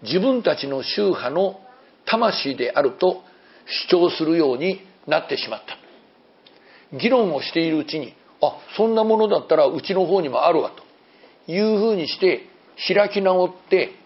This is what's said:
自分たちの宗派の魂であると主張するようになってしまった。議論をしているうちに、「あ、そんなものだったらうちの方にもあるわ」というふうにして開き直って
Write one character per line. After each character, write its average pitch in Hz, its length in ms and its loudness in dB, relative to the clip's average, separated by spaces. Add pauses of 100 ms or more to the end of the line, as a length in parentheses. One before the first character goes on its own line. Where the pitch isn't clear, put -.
自 143 180 -2
分 247 220 0
た 151 140 0
ち 139 120 -8
の 135 140 -4
宗 208 260 -2
派 135 220 -2
の 180 300 -2 (440)
魂 220 520 -2
で 120 160 -4
あ 147 100 0
る 131 100 2
と 185 300 0 (640)
主 175 200 4
張 - 20 2
す - 140 -6
る 160 120 2
よ 143 180 2
う 120 40 -6
に 190 220 -4 (260)
な 151 120 0
っ 151 100 -6
て 135 100 -4
し - 100 -8
ま 110 100 -8
っ - 80 -18
た。 - 1300 -20
議 185 100 0
論 220 260 2
を 131 80 -4
し - 100 -10
て 165 80 0
い 165 100 0
る 156 80 0
う 151 60 -2
ち 160 140 -8
に、 120 160 -12 (280)
「あ、 143 160 -2 (180)
そ 214 100 2
ん 226 80 0
な 220 100 2
も 220 120 2
の 214 120 2
だ 185 100 2
っ 135 80 -6
た 160 100 4
ら 151 100 6
う 139 140 -2
ち 185 140 -6
の 185 100 2
方 185 160 2
に 156 80 -4
も 123 160 -2
あ 170 80 4
る 160 80 2
わ」 - 100 -4 (760)
と 165 60 -10
い 175 80 -2
う 214 180 2
ふ 214 100 2
う 214 80 0
に 160 120 -4
し - 120 -8
て 175 260 2 (480)
開 202 140 4
き 202 140 -2
直 185 240 2
っ 175 60 -4 (180)
て 170 220 2 (140)